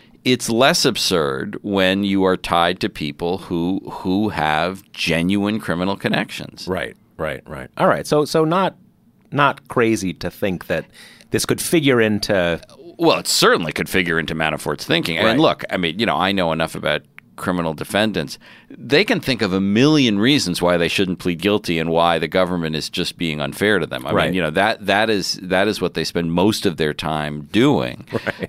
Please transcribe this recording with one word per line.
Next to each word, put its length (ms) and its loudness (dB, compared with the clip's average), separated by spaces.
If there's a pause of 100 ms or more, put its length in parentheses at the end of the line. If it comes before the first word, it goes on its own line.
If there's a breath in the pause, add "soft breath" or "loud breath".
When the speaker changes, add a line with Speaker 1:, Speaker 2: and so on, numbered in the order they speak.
(240 loud breath)
Speaker 1:
it's 240 2
less 380 4
absurd 760 0
when 420 2
you 200 2
are 120 4
tied 440 0
to 80 -2
people 500 -6
who, 420 -2 (100)
who 400 0
have 640 -2
genuine 680 0
criminal 380 -4
connections. 720 -6
Speaker 2:
Right, 280 -6 (200)
right, 320 -6
right. 200 -12 (100)
All 100 2
right. 180 0
So, 180 2
so 200 0
not, 320 0 (560)
not 340 0
crazy 480 0
to 160 -8
think 380 -4
that 160 -2 (460 loud breath)
this 140 0
could 160 0
figure 400 4
into 600 2 (380)
Speaker 1:
Well, 200 4
it 80 -6
certainly 460 2
could 160 -4
figure 320 0
into 160 -4
Manafort's 480 -2
thinking. 340 0
I 40 0
mean, 100 4
Speaker 2:
Right. 80 2
Speaker 1:
look, 300 2
I 80 -2
mean, 200 -2
you 80 0
know, 100 0
I 140 2
know 220 0
enough 240 -2
about 260 -2 (360)
criminal 360 -2
defendants, 640 -2 (320 loud breath)
they 340 0
can 160 0
think 200 -2
of 120 0
a 80 2
million 580 4
reasons 420 2
why 160 2
they 120 2
shouldn't 300 -2
plead 220 -2
guilty 380 0
and 120 -2
why 280 4
the 100 -2
government 480 0
is 140 -8
just 260 -6
being 240 -4
unfair 380 0
to 80 -2
them. 200 -8
I 60 -4
Speaker 2:
Right. 140 2
Speaker 1:
mean, 80 -2
you 80 0
know, 80 0
that, 340 0
that 240 2
is, 340 -2
that 260 2
is 120 -2
what 140 -2
they 100 -2
spend 280 -2
most 340 2
of 100 0
their 160 0
time 600 -6
doing. 560 2
Speaker 2:
<laughs> 40 -16
Right. 360 -6